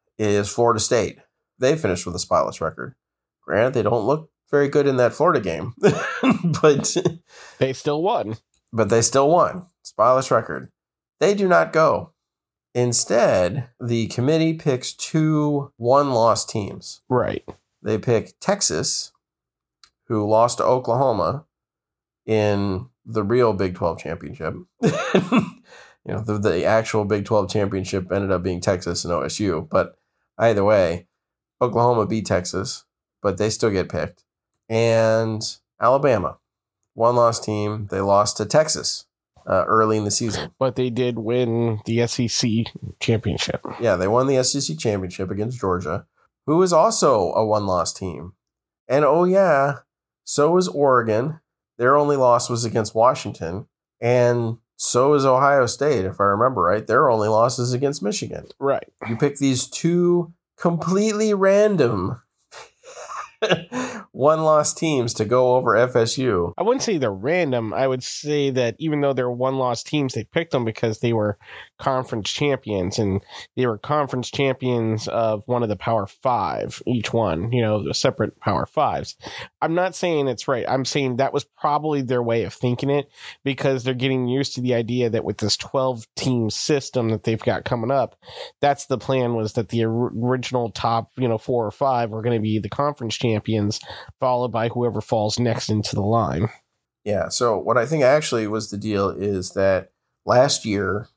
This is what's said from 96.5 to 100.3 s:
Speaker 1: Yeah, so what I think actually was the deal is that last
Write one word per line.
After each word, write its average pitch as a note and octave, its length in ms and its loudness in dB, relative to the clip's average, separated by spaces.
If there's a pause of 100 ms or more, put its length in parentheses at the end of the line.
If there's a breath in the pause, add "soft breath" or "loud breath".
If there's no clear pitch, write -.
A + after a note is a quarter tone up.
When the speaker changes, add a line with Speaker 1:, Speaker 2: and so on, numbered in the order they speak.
Speaker 1:
Yeah, F#2+ 260 -2
so A#2 280 0
what A2+ 200 0
I A#2 80 2
think D3+ 180 0
actually B2+ 440 2
was G#2+ 220 -4
the G#2 80 -8
deal G2+ 320 0
is F#2+ 420 -4
that F#2+ 400 0 (340)
last B2 400 4